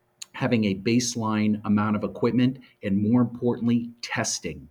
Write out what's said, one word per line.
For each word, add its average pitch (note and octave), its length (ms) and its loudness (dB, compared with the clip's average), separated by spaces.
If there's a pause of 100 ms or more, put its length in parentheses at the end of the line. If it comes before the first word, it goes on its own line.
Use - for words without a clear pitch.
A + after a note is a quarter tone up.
(340)
having A#2 300 0
a G2 100 2
baseline G#2+ 880 0
amount G#2+ 320 2
of G#2 80 -2
equipment, B2 560 0 (240)
and G2 140 0
more A2+ 240 4
importantly, A#2+ 680 0 (120)
testing, D#2 680 -6